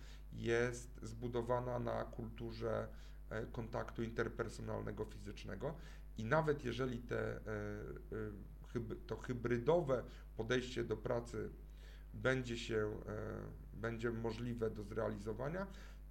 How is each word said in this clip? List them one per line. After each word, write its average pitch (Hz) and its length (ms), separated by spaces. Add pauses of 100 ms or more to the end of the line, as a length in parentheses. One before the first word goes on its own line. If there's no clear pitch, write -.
(320)
jest 117 720
zbudowana 120 760
na 113 260
kulturze, 113 840 (420)
e, 110 160
kontaktu 113 560
interpersonalnego, 107 1040
fizycznego 101 720 (440)
i 110 60
nawet 151 400
jeżeli 120 340
te, 113 380
e, - 0
e, - 60 (1300)
hyb-, 110 320
to 110 100
hybrydowe 120 880 (320)
podejście 120 480
do 107 120
pracy 120 540 (640)
będzie 117 440
się, 113 180
e, 104 1040
będzie 117 300
możliwe 113 600
do 104 140
zrealizowania, 110 800 (440)